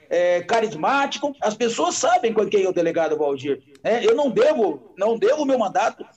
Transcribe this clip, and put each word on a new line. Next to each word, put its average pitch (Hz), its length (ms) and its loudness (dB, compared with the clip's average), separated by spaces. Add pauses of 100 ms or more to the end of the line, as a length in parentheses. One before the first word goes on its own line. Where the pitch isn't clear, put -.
(100)
é, 175 320 2
carismático. 233 960 -2
As 208 140 -2
pessoas 247 400 -2
sabem 233 400 0
qual 208 120 0
que 202 120 2
é 185 100 2
o 180 40 -2
delegado 165 440 0
Valdir, 143 460 -2 (200)
né? 220 220 0
Eu 226 100 4
não 285 140 0
devo, 220 720 0
não 220 180 0
devo 269 300 0
meu 269 120 0
mandato 180 460 -2 (120)